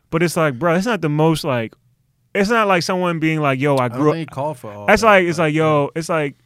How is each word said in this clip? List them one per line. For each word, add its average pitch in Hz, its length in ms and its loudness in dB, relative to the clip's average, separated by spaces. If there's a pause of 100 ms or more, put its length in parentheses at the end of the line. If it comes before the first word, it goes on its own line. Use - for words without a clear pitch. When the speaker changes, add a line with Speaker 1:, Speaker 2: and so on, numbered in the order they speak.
(100)
Speaker 1:
but 165 140 -2
it's 160 120 -2
like, 151 220 0
bro, 165 160 0
it's 190 120 0
not 214 160 -2
the 160 60 0
most, 156 360 0
like, 123 300 -4 (600)
it's 202 160 0
not 226 160 2
like 185 160 2
someone 180 380 -2
being 160 200 0
like, 135 200 0
"Yo, 143 160 2
I 127 80 2
Speaker 2:
I 123 40 -2
don't 120 100 -6
Speaker 1:
grew 151 120 2
up." 160 60 0
Speaker 2:
think 160 140 -8
he - 40 -20
called 147 240 -8
for 107 140 -16
all 104 140 -14
Speaker 1:
That's 202 160 4
Speaker 2:
that, 226 40 2
Speaker 1:
like, 196 200 6
it's 165 120 -2
Speaker 2:
but, 170 60 2
Speaker 1:
like, 151 100 0
Speaker 2:
yeah. 156 80 2
Speaker 1:
"Yo," 151 320 2
it's 160 140 -6
like, 151 260 -2 (120)